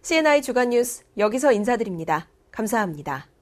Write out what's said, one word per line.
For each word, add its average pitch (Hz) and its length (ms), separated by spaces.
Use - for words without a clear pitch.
씨엔아이 311 400
주간 247 280
뉴스 240 340
여기서 247 360
인사드립니다. 202 720
감사합니다. 165 800